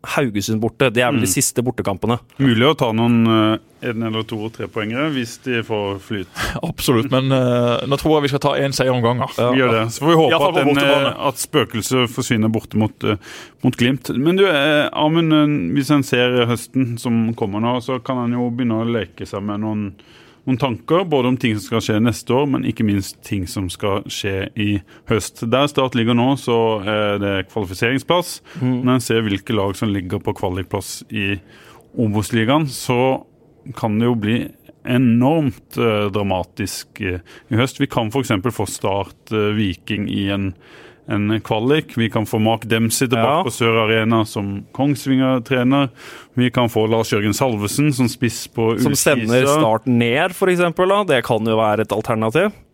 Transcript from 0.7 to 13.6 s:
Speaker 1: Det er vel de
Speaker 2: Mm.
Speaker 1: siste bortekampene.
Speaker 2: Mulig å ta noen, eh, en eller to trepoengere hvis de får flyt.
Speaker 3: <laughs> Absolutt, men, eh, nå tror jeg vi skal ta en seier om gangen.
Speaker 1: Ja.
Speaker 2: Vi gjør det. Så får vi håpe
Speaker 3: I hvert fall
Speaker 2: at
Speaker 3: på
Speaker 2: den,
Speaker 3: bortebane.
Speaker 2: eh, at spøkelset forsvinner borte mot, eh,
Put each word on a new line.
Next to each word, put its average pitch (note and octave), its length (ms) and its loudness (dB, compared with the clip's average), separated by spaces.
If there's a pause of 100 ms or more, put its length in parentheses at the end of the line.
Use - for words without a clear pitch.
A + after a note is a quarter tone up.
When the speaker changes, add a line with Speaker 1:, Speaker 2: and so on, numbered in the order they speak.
Speaker 1:
Det A#2+ 80 2
er B2 100 2
vel B2 100 0
de A#2+ 40 0
Speaker 2:
Mm. - 80 -2
Speaker 1:
siste B2+ 320 0
bortekampene. G#2+ 540 -2 (180)
Speaker 2:
Mulig A#2+ 240 2
å D3+ 160 4
ta A#2+ 140 0
noen, A#2 340 4 (300)
eh, - 340 -12
en A2+ 140 -6
eller A2 180 -4
to A2+ 160 -8 (140)
trepoengere A2+ 600 -6
hvis A#2+ 320 -6
de A#2+ 200 -2
får G2+ 360 -4
flyt. F#2+ 280 -6 (180)
Speaker 3:
<laughs> - 180 -6
Absolutt, C#3 460 0
men, C3 220 0
eh, B2 560 0
nå C#3 100 0
tror D#3 240 2
jeg - 0 -
vi C#3+ 60 0
skal C3+ 120 -2
ta C#3 140 2
en C#3 180 0
seier C3 220 0
om B2 80 0
gangen. A#2+ 340 0
Speaker 1:
Ja. A#2+ 160 2
Speaker 2:
Vi C3 60 2
gjør B2 140 4
det. A2+ 180 2
Så A#2 120 -8
får D3 80 2
vi E3+ 40 6
håpe D#3+ 140 6
Speaker 3:
I - 20 4
hvert D#3 160 2
fall C#3+ 40 4
Speaker 2:
at - 40 -2
Speaker 3:
på C#3 120 2
Speaker 2:
den, C#3+ 100 4
Speaker 3:
bortebane. C#3 340 4
Speaker 2:
eh, G#2 180 -4
at C3 140 -2
spøkelset A#2+ 720 0
forsvinner A2+ 380 0
borte A2 260 -4
mot, G#2+ 260 0
eh, G#2+ 120 2 (480)